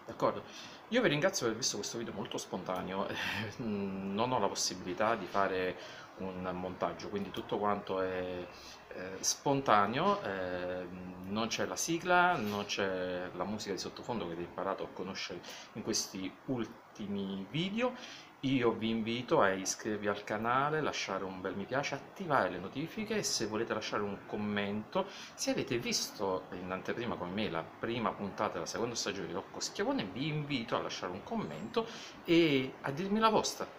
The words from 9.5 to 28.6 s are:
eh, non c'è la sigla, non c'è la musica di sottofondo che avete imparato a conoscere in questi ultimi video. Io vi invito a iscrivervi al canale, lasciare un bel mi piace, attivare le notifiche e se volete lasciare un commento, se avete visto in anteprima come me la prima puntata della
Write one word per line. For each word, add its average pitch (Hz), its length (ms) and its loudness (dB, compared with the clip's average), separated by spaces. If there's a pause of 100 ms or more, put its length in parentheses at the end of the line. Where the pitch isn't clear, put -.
eh, 90 640 -2 (400)
non 110 220 0
c'è 107 180 0
la 92 100 -2
sigla, 175 600 4
non 104 280 0
c'è 92 680 0
la 90 100 -2
musica 101 280 -4
di 87 60 -2
sottofondo 98 480 -4
che 82 60 -4
avete 85 160 -6
imparato 92 360 -2
a - 80 -8
conoscere 95 480 -6 (340)
in 107 80 -6
questi 98 500 -4 (140)
ultimi 101 1040 -4
video. 202 420 0 (480)
Io 127 300 6
vi 107 200 0
invito 117 500 2
a 98 100 8
iscrivervi 101 580 0
al 101 160 0
canale, 127 560 2
lasciare 98 440 -2
un 92 160 -6
bel 95 160 -2
mi 98 80 -4
piace, 139 300 0
attivare 131 560 0
le 92 80 -4
notifiche 160 580 -4
e 190 60 0
se - 240 0
volete 107 280 0
lasciare 107 280 -2
un 98 240 -2
commento, 104 800 0 (280)
se - 160 -2
avete 127 280 0
visto 101 760 0
in 90 180 -6
anteprima 95 460 -2
come 87 160 -4
me 101 180 0
la 80 140 0
prima 113 480 -2
puntata 101 420 -2
della 82 120 -2